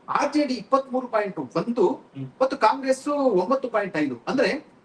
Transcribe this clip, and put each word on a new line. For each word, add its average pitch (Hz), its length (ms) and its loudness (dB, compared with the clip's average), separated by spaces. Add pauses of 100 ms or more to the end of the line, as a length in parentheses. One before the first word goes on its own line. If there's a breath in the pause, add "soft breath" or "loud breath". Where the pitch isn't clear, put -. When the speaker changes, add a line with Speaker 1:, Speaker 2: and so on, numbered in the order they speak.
Speaker 1:
ಆರ್ 262 240 0
ಜೆ 294 140 2
ಡಿ 254 80 -2
ಇಪ್ಪತ್ಮೂರು 254 540 -2
ಪಾಯಿಂಟ್ 208 300 -2
ಒಂದು 185 500 0
Speaker 2:
ಹ್ಮ್. 135 400 -6 (120)
Speaker 1:
ಮತ್ತು 262 160 2
ಕಾಂಗ್ರೆಸ್ 262 520 2
ಒಂಬತ್ತು 262 600 2
ಪಾಯಿಂಟ್ 202 280 -2
ಐದು. 139 200 -2 (120)
ಅಂದ್ರೆ 202 380 0 (180)